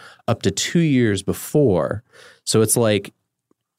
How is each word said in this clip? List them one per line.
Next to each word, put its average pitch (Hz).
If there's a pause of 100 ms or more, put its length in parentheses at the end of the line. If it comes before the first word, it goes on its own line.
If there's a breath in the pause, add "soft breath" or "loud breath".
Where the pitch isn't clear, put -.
(260 loud breath)
up -
to 104
two -
years 123
before. 98 (420 loud breath)
So -
it's 107
like 107 (640)